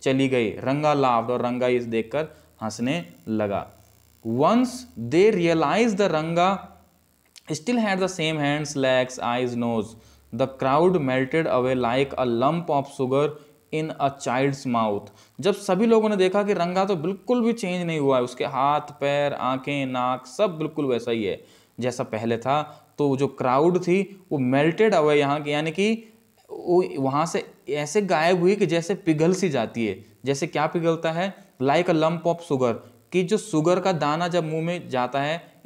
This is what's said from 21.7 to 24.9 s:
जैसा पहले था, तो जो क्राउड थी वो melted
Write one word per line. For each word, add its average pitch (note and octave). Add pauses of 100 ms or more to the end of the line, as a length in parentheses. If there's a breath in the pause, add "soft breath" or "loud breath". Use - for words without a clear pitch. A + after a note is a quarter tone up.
जैसा B2
पहले A2+
था, C#3+ (100)
तो C#3
जो C#3
क्राउड C#3
थी F3+
वो D3+
melted D#3